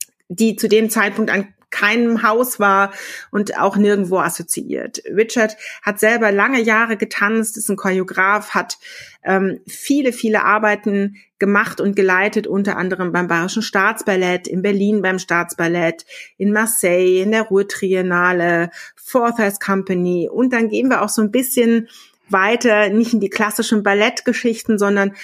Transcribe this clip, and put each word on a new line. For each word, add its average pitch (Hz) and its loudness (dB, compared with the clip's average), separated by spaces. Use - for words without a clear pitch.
die 214 0
zu 220 -2
dem 214 4
Zeitpunkt 208 0
an 196 -4
keinem 233 0
Haus 233 0
war 196 2
und 202 -2
auch 196 2
nirgendwo 196 2
assoziiert. - -6
Richard 214 0
hat 202 -4
selber 220 4
lange 226 2
Jahre 220 2
getanzt, 220 -2
ist 220 -6
ein 196 -2
Choreograf, 190 0
hat, - -4
ähm, 190 0
viele, 277 -2
viele 220 0
Arbeiten 202 0
gemacht 202 0
und 196 0
geleitet, 196 2
unter 196 -2
anderem 180 -4
beim 175 -2
Bayerischen 170 -2
Staatsballett, 190 0
in 185 -4
Berlin 202 0
beim 185 0
Staatsballett, 170 -2
in 202 0
Marseille, 185 2
in 208 0
der 220 2
Ruhrtriennale, 180 0
Forsyth 233 -2
Company. 180 -2
Und 254 0
dann 226 0
gehen 240 0
wir 233 2
auch 208 -2
so 220 0
ein 208 0
bisschen 233 2
weiter, 208 2
nicht 226 0
in 226 4
die 196 -2
klassischen 214 0
Ballettgeschichten, 226 0
sondern 202 2